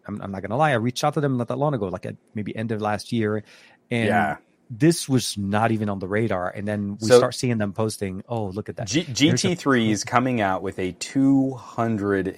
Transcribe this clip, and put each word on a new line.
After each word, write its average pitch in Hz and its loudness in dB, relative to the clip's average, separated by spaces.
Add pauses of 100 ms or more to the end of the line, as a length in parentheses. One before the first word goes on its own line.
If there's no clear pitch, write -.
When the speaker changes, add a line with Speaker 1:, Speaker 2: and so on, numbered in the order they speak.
Speaker 1:
I'm, 101 -10
I'm 95 -8
not 95 -8
gonna 98 -4
lie, 151 4
I 131 2
reached 120 -2
out 147 2
to 160 0
them 139 0
not 120 -2
that 127 -4
long 143 0
ago, 101 -2
like, 90 -6
at 113 -8 (200)
maybe 107 -8
end 113 -4
of 104 -4
last 104 -2
year, 107 0 (460)
and 117 0
Speaker 2:
Yeah. 82 2 (320)
Speaker 1:
this 143 2
was 127 0
not 104 2
even 107 0
on 98 -4
the 95 -6
radar. 101 0
And 101 -8
then 104 -4
we 110 -2
Speaker 2:
So 123 10
Speaker 1:
start 123 6
seeing 120 -2
them 104 0
posting, 101 -6
"Oh, 110 -4
look 95 -8
at - -10
that." - -8
Speaker 2:
G-, 135 -2
Speaker 1:
There's - -10
a 127 -8
Speaker 2:
G 139 6
T 165 0
three 120 2
is 104 0
coming 123 0
out 95 0
with 95 -6
a 92 -2
two 135 2
hundred 101 -2